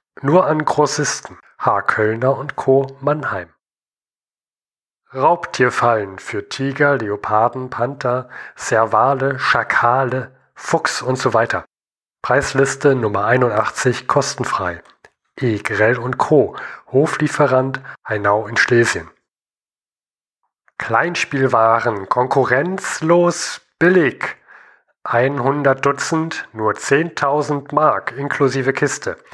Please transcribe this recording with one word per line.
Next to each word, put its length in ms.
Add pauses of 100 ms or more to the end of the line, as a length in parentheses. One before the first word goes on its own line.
(200)
Nur 260
an 200
Grossisten. 720 (200)
H. 240
Köllner 540
und 200
Co. 440
Mannheim. 480 (1600)
Raubtierfallen 1040
für 320
Tiger, 480
Leoparden, 720
Panther, 580 (260)
Servale, 840
Schakale, 960 (180)
Fuchs 480
und 160
so 160
weiter. 300 (580)
Preisliste 720
Nummer 300
einundachtzig 840
kostenfrei. 760 (580)
E. 180
Grell 400
und 200
Co. 380 (360)
Hoflieferant 880 (240)
Hainau 420
in 100
Schlesien. 520 (1700)
Kleinspielwaren, 1300
konkurrenzlos 1500 (180)
billig. 580 (680)
Einhundert 840
Dutzend, 680
nur 220
zehntausend 1000
Mark 440
inklusive 560
Kiste. 440 (180)